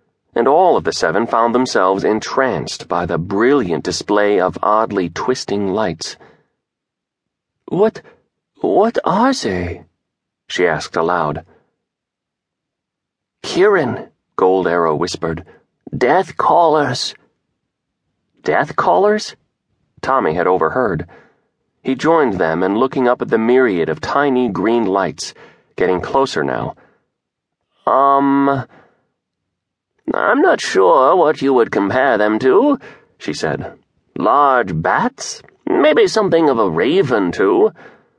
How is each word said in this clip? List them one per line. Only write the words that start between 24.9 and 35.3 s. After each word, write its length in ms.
getting 240
closer 420
now. 320
"Um, 800
I'm 260
not 220
sure 520
what 280
you 100
would 180
compare 460
them 220
to," 400
she 160
said. 440
"Large 640
bats? 600